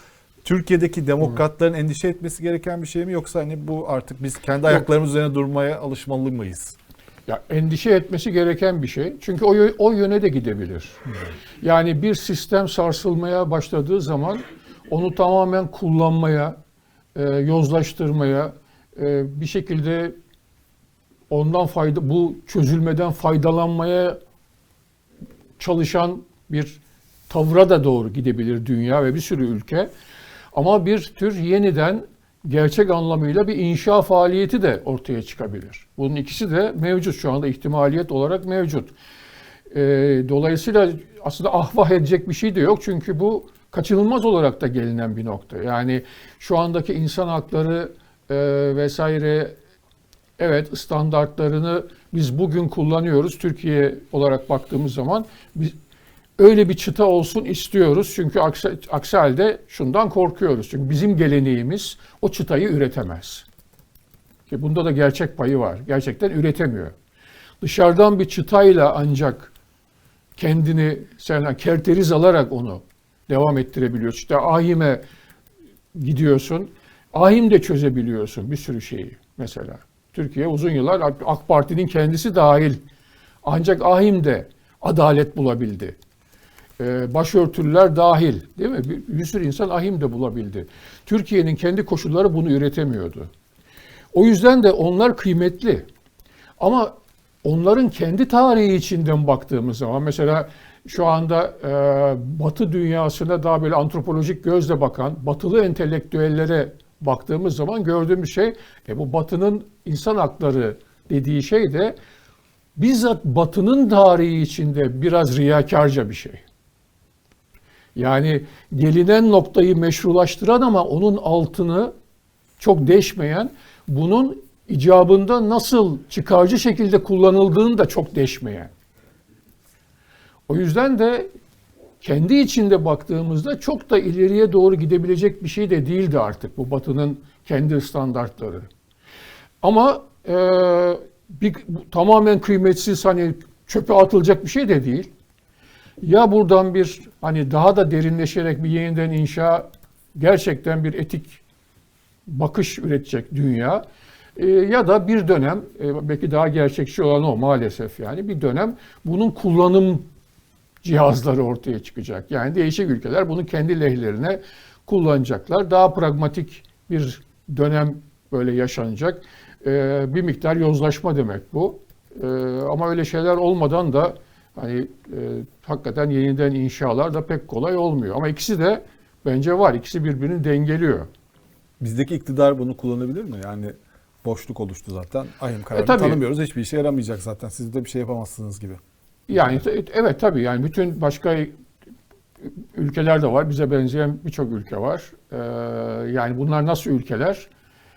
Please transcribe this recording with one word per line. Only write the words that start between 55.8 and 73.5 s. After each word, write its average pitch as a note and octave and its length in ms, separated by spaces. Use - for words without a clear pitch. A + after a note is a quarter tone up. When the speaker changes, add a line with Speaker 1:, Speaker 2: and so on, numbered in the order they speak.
Speaker 2:
öyle G#3 300
bir F#3 60
çıta - 300
olsun F3 400
istiyoruz. F3+ 720
Çünkü F3+ 260
aksi, D#3+ 380
aksi D3+ 260
halde E3+ 520
şundan F#3 400
korkuyoruz. D#3+ 640
Çünkü C3+ 200
bizim F3 260
geleneğimiz C#3 800
o - 60
çıtayı E3+ 400
üretemez. A#2+ 760
Ki C#3 140
bunda D#3 220
da E3 60
gerçek C#3+ 460
payı C3+ 220
var. G2 280
Gerçekten C#3 440
üretemiyor. D3 600
Dışarıdan F3+ 560
bir F#3+ 60
çıtayla F#3 720
ancak C#3+ 560
kendini, D#3 640
sen C#3+ 380
kerteriz E3+ 560
alarak D#3+ 400
onu A#2+ 300
devam C#3 280